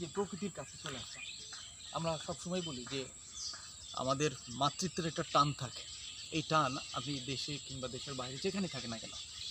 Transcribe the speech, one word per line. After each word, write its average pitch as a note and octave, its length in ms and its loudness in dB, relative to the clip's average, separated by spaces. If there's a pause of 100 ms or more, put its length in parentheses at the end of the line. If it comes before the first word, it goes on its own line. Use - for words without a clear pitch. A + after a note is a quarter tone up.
যে F3 140 0
প্রকৃতির G3 420 0
কাছে C#3 260 -6
চলে C#3 200 -4
আসলাম। - 200 -8 (720)
আমরা E3 140 4 (160)
সবসময় F3 420 0
বলি B2 140 -4 (100)
যে C3+ 80 2 (1000)
আমাদের C3+ 300 6 (300)
মাতৃত্বের D#3+ 500 4
একটা D#3+ 120 0 (100)
টান D3 140 10 (140)
থাকে, A#2+ 220 -4 (480)
এই D#3 200 2
টান D3+ 200 8 (260)
আপনি C#3 160 0 (180)
দেশে C3+ 220 0 (140)
কিংবা C3 200 -2
দেশের B2+ 260 -4
বাইরে C3 320 -2
যেখানে F#3+ 220 4
থাকেন A#2+ 260 -2
না A2+ 40 0
কেন, - 160 -8 (380)